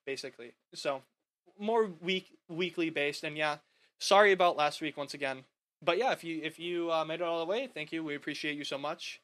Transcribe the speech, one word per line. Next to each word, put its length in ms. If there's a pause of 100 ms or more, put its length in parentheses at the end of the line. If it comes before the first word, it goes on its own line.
basically. 480 (200)
So 300 (560)
more 260
week-, 520 (100)
weekly 420
based. 340
And 140
yeah, 200 (420)
sorry 320
about 240
last 260
week 140
once 180
again. 320 (360)
But 160
yeah, 160
if 100
you, 180
if 160
you, 320
uh, 140
made 120
it 80
all 160
the 60
way, 220
thank 240
you. 100
We 140
appreciate 420
you 60
so 140
much. 460